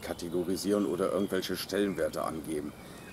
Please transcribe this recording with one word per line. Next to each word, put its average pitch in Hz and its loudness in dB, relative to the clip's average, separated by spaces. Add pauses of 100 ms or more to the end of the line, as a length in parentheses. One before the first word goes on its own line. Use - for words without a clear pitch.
kategorisieren 87 2
oder 85 2
irgendwelche 92 2
Stellenwerte 82 0
angeben. 76 -4 (420)